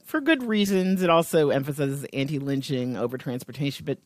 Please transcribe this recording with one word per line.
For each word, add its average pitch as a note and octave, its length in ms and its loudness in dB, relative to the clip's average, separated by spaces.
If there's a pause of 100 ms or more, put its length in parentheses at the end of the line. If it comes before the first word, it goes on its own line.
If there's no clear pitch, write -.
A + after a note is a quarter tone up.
for D#4 160 -4
good C#4+ 220 2
reasons. G3 600 2
It F3+ 80 2
also E3 400 4
emphasizes C#3 600 -2
anti-lynching C3+ 840 -2
over A#2+ 200 -4
transportation, C3+ 720 -6
but C#3 200 -6